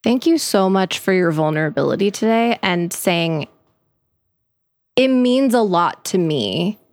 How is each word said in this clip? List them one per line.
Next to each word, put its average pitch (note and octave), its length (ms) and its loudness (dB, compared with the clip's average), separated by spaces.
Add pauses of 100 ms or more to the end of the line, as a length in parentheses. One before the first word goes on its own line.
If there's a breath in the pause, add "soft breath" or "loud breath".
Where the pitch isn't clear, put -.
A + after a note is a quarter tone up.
Thank A#3+ 240 0
you E4 120 4
so F#3+ 320 2
much F#3+ 280 0
for - 140 -2
your F3+ 200 2
vulnerability D#3 800 0
today A3+ 500 0
and F3 300 -2
saying, E3 560 -2 (1500)
"It C4 140 4
means B3+ 460 2
a A#3 80 2
lot E3+ 440 0
to F#3+ 120 -2
me. D#3 600 -2 (140)